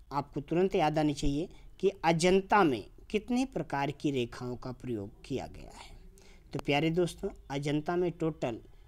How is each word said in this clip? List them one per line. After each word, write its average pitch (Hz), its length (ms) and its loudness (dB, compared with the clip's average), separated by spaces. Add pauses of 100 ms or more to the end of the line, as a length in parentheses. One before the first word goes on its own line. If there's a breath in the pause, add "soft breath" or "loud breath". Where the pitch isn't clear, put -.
(140)
आपको 143 280 -4
तुरंत 180 340 0
याद 156 240 2
आनी 151 140 4
चाहिए 147 360 0 (300 soft breath)
कि 190 120 2 (140)
अजंता 185 580 4
में 123 200 2 (280)
कितने 247 360 -2
प्रकार 143 460 -4
की - 180 -2
रेखाओं 123 440 -4
का 127 180 -10
प्रयोग 110 520 -8
किया 101 220 -6
गया 78 260 -16
है। - 200 -20 (600 soft breath)
तो 143 60 -4
प्यारे 147 320 2
दोस्तों, 175 380 0 (200)
अजंता 147 460 -2
में 175 160 0
टोटल 156 480 -4 (280 soft breath)